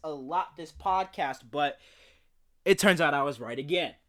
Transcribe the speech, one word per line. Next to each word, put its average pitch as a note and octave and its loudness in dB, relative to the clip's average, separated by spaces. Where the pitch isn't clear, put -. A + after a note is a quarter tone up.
a D#3+ -8
lot D3 -4
this D#3+ -14
podcast, F#3 -2
but C#3+ -2
it F#3+ 6
turns F3+ 4
out D3 4
I C#3 2
was C3+ -2
right A#2+ -8
again. D3 -2